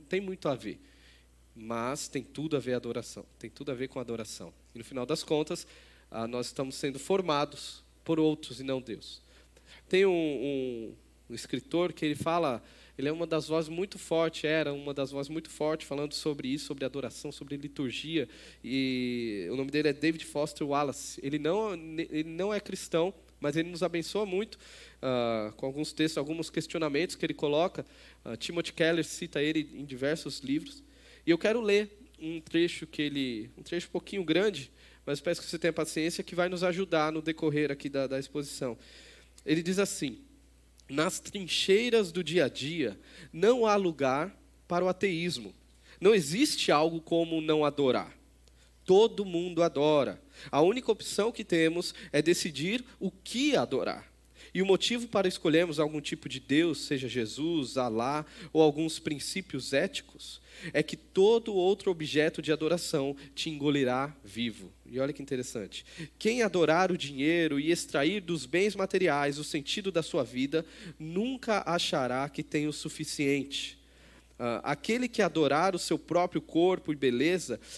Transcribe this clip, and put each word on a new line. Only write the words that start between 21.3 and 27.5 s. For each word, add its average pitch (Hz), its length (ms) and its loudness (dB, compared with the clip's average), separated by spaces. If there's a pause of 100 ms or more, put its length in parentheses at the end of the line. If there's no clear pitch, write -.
não, 190 360 0
ele 160 500 -6
não 170 280 -2
é 208 60 -2
cristão, 185 560 -2 (240)
mas 147 180 0
ele 165 140 0
nos 170 120 -6
abençoa 170 440 -2
muito, 196 320 -4 (420)
ah, 117 560 0
com 135 100 -6
alguns 147 260 -4
textos, 156 260 0
alguns 156 320 -4
questionamentos 160 640 -2
que - 100 -4
ele 151 100 -4
coloca. 151 520 0 (380)